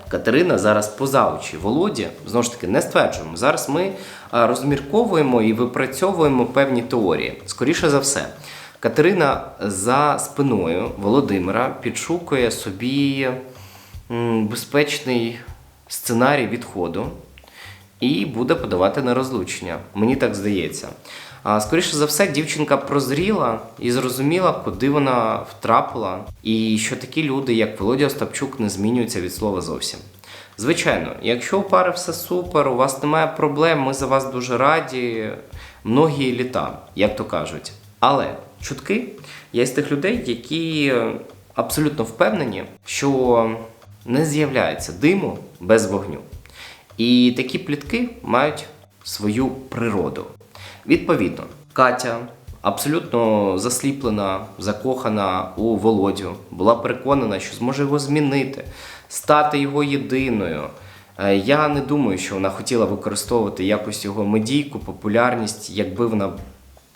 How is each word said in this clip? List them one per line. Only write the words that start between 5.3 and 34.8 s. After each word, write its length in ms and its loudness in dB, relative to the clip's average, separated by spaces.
і 120 4
випрацьовуємо 920 2
певні 360 2
теорії. 640 -2
Скоріше 440 0
за 100 4
все, 260 -2
Катерина 600 4
за 580 2
спиною 760 0
Володимира 840 2
підшукує 720 -2
собі, 760 -2
м, 360 0
безпечний 920 -2
сценарій 600 2
відходу 580 -6
і 260 2
буде 300 0
подавати 460 0
на 120 0
розлучення. 640 -4
Мені 200 2
так 200 0
здається. 520 -4
А, 180 2
скоріше 340 0
за 100 2
все, 220 2
дівчинка 500 0
прозріла 840 0
і 120 0
зрозуміла, 600 2
куди 380 -2
вона 600 2
втрапила, 680 0
і 340 2
що 180 -2
такі 280 -4
люди, 300 0
як 260 2
Володя 260 2
Остапчук, 540 -4
не 100 0
змінюються 520 0
від 120 -6
слова 280 -2
зовсім. 380 -6
Звичайно, 640 0
якщо 380 0
у 20 2
пари 300 4
все 220 -6
супер, 540 0
у 80 2
вас 280 2
немає 240 2
проблем, 520 2
ми 140 0
за 120 -2
вас 260 2
дуже 260 -2
раді, 720 0